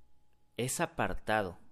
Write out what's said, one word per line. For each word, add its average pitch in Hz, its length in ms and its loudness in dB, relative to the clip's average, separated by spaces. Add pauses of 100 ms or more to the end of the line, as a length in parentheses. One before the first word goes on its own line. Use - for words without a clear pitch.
(560)
es 127 240 -2
apartado. 107 800 0 (140)